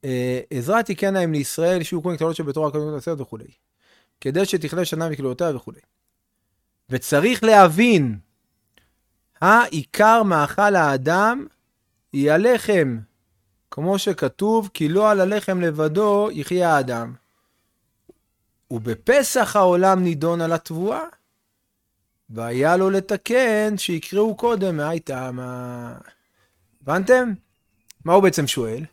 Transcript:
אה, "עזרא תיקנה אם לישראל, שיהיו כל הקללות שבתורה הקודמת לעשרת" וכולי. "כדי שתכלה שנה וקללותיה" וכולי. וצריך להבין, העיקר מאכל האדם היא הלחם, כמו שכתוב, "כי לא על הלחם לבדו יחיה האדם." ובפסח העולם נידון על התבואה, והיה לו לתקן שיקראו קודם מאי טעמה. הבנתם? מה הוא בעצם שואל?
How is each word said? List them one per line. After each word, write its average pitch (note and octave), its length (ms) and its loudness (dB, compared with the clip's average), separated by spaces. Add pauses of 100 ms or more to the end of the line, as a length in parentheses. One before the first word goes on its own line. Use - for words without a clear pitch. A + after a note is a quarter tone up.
אה, B2+ 360 -4 (100)
"עזרא D3+ 320 -2
תיקנה F#3+ 420 -2
אם E3 80 -2
לישראל, E3 500 -2
שיהיו D#3+ 200 -6
כל F3 120 -4
הקללות D#3+ 220 -2
שבתורה D3+ 320 -4
הקודמת D3+ 240 -6
לעשרת" D3 280 -6
וכולי. A#2 240 -14 (760)
"כדי D#3+ 260 -2
שתכלה E3 380 -4
שנה E3 260 -6
וקללותיה" C#3 460 -4
וכולי. - 240 -16 (1080)
וצריך D3+ 540 0
להבין, F#3 760 6 (1200)
העיקר G#3+ 800 4
מאכל G3 540 2
האדם E3+ 680 0 (680)
היא C#3+ 200 0
הלחם, F#3 680 2 (720)
כמו F#3 280 -2
שכתוב, G3+ 760 -2
"כי D#3 140 -2
לא G3+ 220 2
על G3+ 100 2
הלחם F#3+ 400 -2
לבדו F3 720 0
יחיה E3 440 0
האדם." B2 380 -4 (1600)
ובפסח G#3 840 0
העולם F#3 460 4
נידון E3+ 380 -2
על E3 120 -2
התבואה, E3+ 520 -4 (1300)
והיה B2 460 0
לו F#3+ 140 2
לתקן G#3+ 880 0
שיקראו G3 580 -2
קודם G3 400 -2
מאי D#3 240 -4
טעמה. B2 960 -10 (880)
הבנתם? G3+ 500 2 (720)
מה E3 80 0
הוא G3 100 6
בעצם F3 240 2
שואל? A#2+ 460 -6